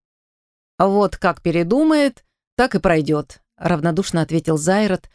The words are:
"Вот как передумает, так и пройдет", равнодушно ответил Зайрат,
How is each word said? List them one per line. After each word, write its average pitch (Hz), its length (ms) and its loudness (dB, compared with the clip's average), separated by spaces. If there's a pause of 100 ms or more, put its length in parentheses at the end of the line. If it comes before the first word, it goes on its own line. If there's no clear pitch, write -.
(800)
"Вот 196 380 2
как - 260 -4
передумает, 262 840 0 (320)
так 247 180 0
и 180 60 0
пройдет", 151 600 0 (160)
равнодушно 170 640 -2
ответил 160 380 -2
Зайрат, 190 560 -2